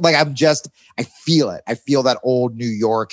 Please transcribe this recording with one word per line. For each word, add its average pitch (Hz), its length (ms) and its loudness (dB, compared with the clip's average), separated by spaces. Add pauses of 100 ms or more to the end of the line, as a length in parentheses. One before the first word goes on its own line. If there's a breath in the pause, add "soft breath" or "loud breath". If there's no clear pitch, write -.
Like, 165 140 4
I'm 147 180 0
just, 151 340 0 (300 soft breath)
I 123 60 -6
feel 151 460 -2
it. 87 160 -12
I 117 100 -4
feel 135 260 -2
that 123 200 0
old 123 320 0
New 117 140 -6
York 110 440 -2